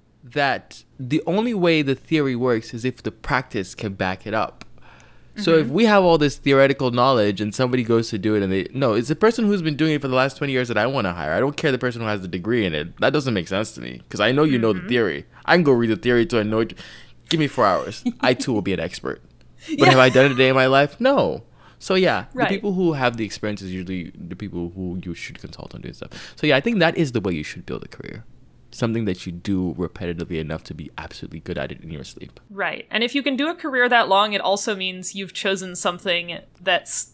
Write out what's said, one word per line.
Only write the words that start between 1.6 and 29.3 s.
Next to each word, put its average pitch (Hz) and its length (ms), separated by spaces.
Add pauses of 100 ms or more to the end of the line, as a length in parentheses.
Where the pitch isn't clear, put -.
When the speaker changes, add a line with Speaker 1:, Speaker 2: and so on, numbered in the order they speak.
Speaker 1:
the 135 120
theory 139 420
works 117 380
is 113 100
if 127 180
the 113 80
practice - 640
can 101 200
back 95 320
it 107 80
up. - 300 (720)
So 175 200
if 156 100
Speaker 2:
Mm-hmm. 131 80
Speaker 1:
we 214 120
have 208 180
all 165 140
this 147 180
theoretical 135 540
knowledge 120 500
and 104 140
somebody 127 300
goes 113 260
to 110 80
do 107 160
it 101 80
and 95 100
they, 95 220
no, 131 180
it's 120 160
a 156 80
person 226 300
who's 202 160
been 156 140
doing 156 180
it 139 80
for 139 60
the 127 60
last 131 220
twenty 139 160
years 127 160
that 117 80
I 107 100
wanna 117 280
hire. 78 180
I 92 80
don't 139 160
care 147 160
the 127 60
person 120 240
who 113 40
has 104 140
the 92 80
degree 98 380
in 80 80
it. 78 260
That 127 140
doesn't 135 180
make 90 160
sense 104 240
to - 80
me 60 300
'cause 98 100
I 107 100
know 143 140
you 139 140
know 113 160
the 90 60
Speaker 2:
Mm-hmm. 90 80
Speaker 1:
theory. 101 360 (220)
I 165 100
can 175 80
go 143 80
read 120 180
the 110 60
theory 120 300
too. 120 120
I 107 40
know 107 180
it. 113 140 (560)
Give 160 100
me 147 80
four - 160
hours. 87 480
Speaker 2:
<laughs> - 80
Speaker 1:
I 127 140
too 127 180
will 104 100
be 95 120
an 80 60
expert. 80 420 (440)
But 320 120
Speaker 2:
Yeah. 135 120
Speaker 1:
have 131 80
I 127 120
done 131 160
it 143 60
a - 20
day 131 160
in 131 40
my 131 120
life? 135 340
No. 196 440 (340)
So - 160
yeah, 143 400
Speaker 2:
Right. 247 140
Speaker 1:
the 190 60
people 196 200
who 180 180
have 123 240
the 110 80
experience 104 380
is 92 100
usually 92 420
the 87 220
people 87 400
who 92 260
you 85 120
should - 260
consult - 340
on - 60
doing - 140
stuff. - 160 (260)
So - 100
yeah, 143 100
I 135 40
think 233 200
that 165 180
is 147 140
the 120 80
way 92 120
you 76 100
should - 220
build 67 200
a - 40
career. - 360 (500)
Something 113 300
that 92 220
you 90 60